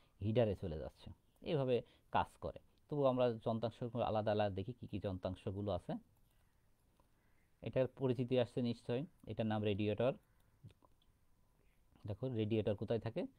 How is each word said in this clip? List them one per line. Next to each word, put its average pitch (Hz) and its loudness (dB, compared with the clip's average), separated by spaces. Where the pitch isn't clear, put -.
হিটারে 110 4
চলে 80 -6
যাচ্ছে, - -12
এইভাবে 131 2
কাজ - 0
করে। - -8
তবু 143 2
আমরা 127 4
যন্ত্রাংশগুলো 113 -2
আলাদা 107 2
আলাদা 104 2
দেখি, 98 -4
কী - -14
কী 101 -6
যন্ত্রাংশগুলো 98 -4
আছে। 87 -2
এটার 127 0
পরিচিতি 127 0
আসছে 120 0
নিশ্চয়ই, 120 -2
এটার 110 -2
নাম 107 0
রেডিয়েটর। 104 2
দেখো 104 -4
রেডিয়েটর 110 2
কোথায় 110 -2
থাকে? 143 -4